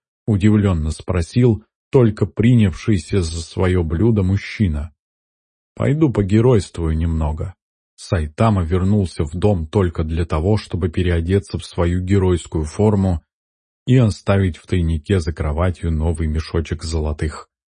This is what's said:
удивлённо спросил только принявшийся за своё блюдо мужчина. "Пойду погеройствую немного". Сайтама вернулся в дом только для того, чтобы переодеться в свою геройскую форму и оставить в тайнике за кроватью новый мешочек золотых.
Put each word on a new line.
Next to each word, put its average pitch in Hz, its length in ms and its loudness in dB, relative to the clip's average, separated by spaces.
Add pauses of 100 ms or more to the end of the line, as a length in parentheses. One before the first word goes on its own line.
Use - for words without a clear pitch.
(260)
удивлённо 101 640 2
спросил 107 720 0 (260)
только 110 360 2
принявшийся 104 960 0
за 82 200 -6
своё 92 400 -2
блюдо 95 400 0
мужчина. 92 680 -2 (840)
"Пойду 143 380 0
погеройствую 101 840 2
немного". 80 580 -2 (460)
Сайтама 95 640 0
вернулся 92 640 0
в 73 100 -8
дом 90 320 0
только 90 380 0
для 80 200 -2
того, 85 320 0
чтобы 92 320 -4
переодеться 90 680 -2
в - 60 -10
свою 87 360 -2
геройскую 92 640 0
форму 98 600 0 (640)
и 127 80 4
оставить 98 600 2
в - 120 -20
тайнике 85 500 0
за 78 140 -2
кроватью 82 580 -2
новый 80 380 -2
мешочек 80 560 -4
золотых. 78 640 -6 (300)